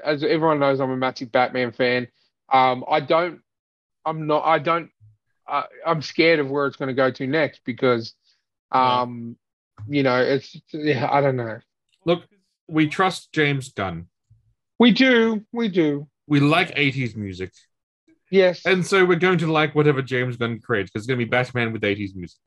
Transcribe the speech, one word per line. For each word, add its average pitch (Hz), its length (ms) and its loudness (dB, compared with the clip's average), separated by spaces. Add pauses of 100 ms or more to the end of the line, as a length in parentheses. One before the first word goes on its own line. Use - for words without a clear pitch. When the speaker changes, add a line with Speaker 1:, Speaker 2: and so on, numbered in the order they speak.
Speaker 1:
as 147 180 -2
everyone 156 360 2
knows, 139 200 2
I'm 131 120 -2
a 131 60 -4
massive 127 340 -4
Batman 127 400 0
fan. 123 360 -2 (460)
Um, 127 340 4
I 156 120 0
don't, 160 400 0 (680)
I'm 156 220 -6
not, 151 180 2
I 160 140 2
don't, 165 320 -4 (560)
uh, 131 160 -2 (200)
I'm 160 200 0
scared 165 360 2
of 139 120 -2
where 143 160 -2
it's 131 100 -8
gonna 135 160 -4
go 131 160 2
to 131 160 -6
next 147 400 -2
because, 120 480 -2 (580)
Speaker 2:
Yeah. 127 300 2
Speaker 1:
um, 120 340 -8 (520)
you 143 160 0
know, 127 180 2
it's, 131 340 -2 (160)
yeah, 151 400 -2
I 143 100 4
don't 139 160 2
know. 113 200 -6 (480)
Speaker 3:
Look, 170 160 0 (460)
we 156 200 0
trust 185 460 -2
James 143 400 -2
Gunn. 87 360 -8 (680)
Speaker 1:
We 233 140 6
do, 226 600 2
we 233 180 -4
do. 151 380 0 (200)
Speaker 3:
We 147 120 2
like 160 300 2
Speaker 2:
Yeah. - 120 -6
Speaker 3:
eighties 127 340 -2
music. 92 360 -8 (800)
Speaker 1:
Yes. 185 320 2
Speaker 3:
And 180 220 2
so 190 200 4
we're 175 120 4
going 180 220 2
to 165 120 0
like 151 220 0
whatever 147 300 2
James 123 340 -4
Gunn 117 220 -4
creates, 101 320 -4
'cause 113 100 -6
it's 107 60 -12
gonna 127 100 -2
be 120 80 -2
Batman 120 480 -2
with 107 100 -6
eighties 101 300 -2
music. 90 340 -14